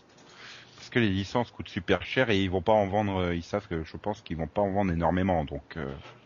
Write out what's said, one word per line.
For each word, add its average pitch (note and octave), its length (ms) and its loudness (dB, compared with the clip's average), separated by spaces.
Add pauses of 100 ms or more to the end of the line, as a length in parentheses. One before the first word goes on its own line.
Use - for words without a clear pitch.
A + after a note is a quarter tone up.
(760)
Parce - 120 -18
que - 120 0
les A2 100 4
licences G2 400 -2
coûtent - 180 -14
super F#2 340 0
cher B2+ 280 2
et G2 120 4
ils F#2+ 80 0
vont F#2 120 0
pas A2 100 4
en G#2 140 6
vendre, G2 320 0
euh, F2 160 0
ils E2+ 80 -4
savent - 260 -6
que, D#2+ 160 -4
je - 140 -14
pense G#2 240 -6
qu'ils D#2+ 160 -8
vont D#2+ 80 -4
pas G2+ 160 0
en G2 100 2
vendre G2 180 2
énormément, E2+ 540 2
donc, C#2+ 320 -10
euh. C#2 160 -6 (340)